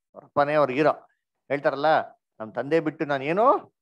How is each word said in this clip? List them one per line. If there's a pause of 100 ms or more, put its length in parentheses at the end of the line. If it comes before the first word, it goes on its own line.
(140)
ಅವ್ರ
ಅಪ್ಪನೇ
ಅವ್ರ
ಹೀರೋ. (600)
ಹೇಳ್ತಾರಲ್ಲ, (400)
ನಮ್
ತಂದೆ
ಬಿಟ್ಟು
ನಾನು
ಏನು